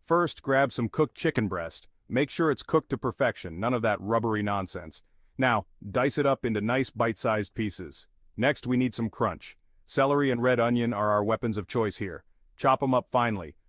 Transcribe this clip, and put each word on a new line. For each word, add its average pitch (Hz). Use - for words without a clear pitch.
First, 170
grab 135
some 117
cooked -
chicken 131
breast. 87
Make 135
sure 160
it's -
cooked -
to 131
perfection, 107
none 120
of 117
that 107
rubbery 110
nonsense. 92
Now, 120
dice 127
it 143
up 135
into 110
nice 120
bite-sized 113
pieces. 95
Next, 127
we 127
need 127
some 113
crunch. -
Celery 139
and 117
red 123
onion 120
are 104
our 104
weapons 110
of 98
choice 110
here. 90
Chop 135
'em 131
up 123
finely. 107